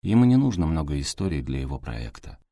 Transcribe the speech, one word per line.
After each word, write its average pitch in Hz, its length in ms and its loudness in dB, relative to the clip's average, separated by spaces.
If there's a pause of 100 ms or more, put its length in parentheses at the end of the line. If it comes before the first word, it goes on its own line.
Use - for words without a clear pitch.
Ему 113 220 6
не 123 100 6
нужно 120 300 2
много 76 340 -2
историй 78 420 -4
для 65 200 -6
его 65 180 -8
проекта. 58 580 -12 (140)